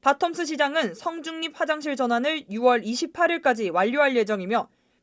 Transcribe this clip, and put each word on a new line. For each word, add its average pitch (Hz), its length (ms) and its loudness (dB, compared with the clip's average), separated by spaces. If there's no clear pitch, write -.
바텀스 330 440 0
시장은 285 500 0
성중립 330 640 -8
화장실 302 380 -2
전환을 254 520 -2
유월 233 360 2
이십팔 330 460 0
일까지 247 380 0
완료할 247 460 2
예정이며 208 540 0